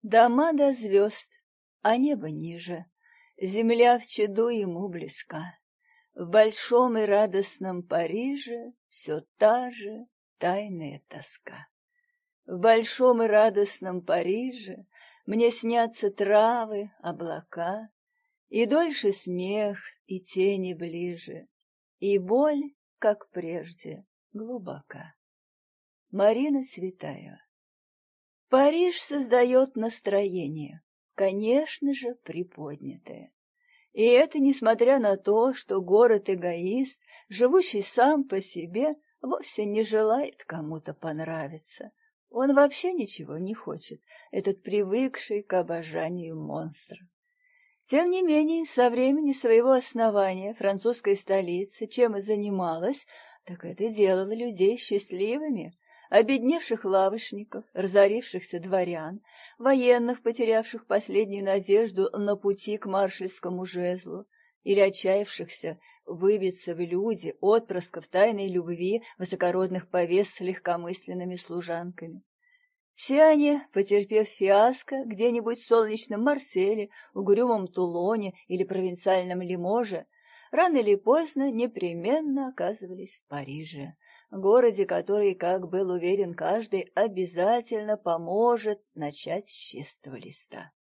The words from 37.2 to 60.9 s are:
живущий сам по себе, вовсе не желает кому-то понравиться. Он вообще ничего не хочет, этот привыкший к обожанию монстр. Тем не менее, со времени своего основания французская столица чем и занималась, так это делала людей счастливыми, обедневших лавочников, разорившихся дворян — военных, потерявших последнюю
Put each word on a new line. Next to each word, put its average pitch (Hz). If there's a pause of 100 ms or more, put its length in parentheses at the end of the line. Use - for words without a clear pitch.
живущий 247
сам 277
по 196
себе, 190 (260)
вовсе 254
не 214
желает 220
кому-то 156
понравиться. 160 (360)
Он 269
вообще 285
ничего 185
не 185
хочет, - (320)
этот 196
привыкший 208
к -
обожанию 165
монстр. 156 (880)
Тем 330
не 370
менее, 311
со 247
времени 277
своего 240
основания 208
французская 202
столица 196
чем 233
и 196
занималась, 196 (380)
так 175
это 180
делала 196
людей 226
счастливыми, 208 (380)
обедневших 240
лавочников, 202
разорившихся 196
дворян — 175 (380)
военных, 247
потерявших 226
последнюю 202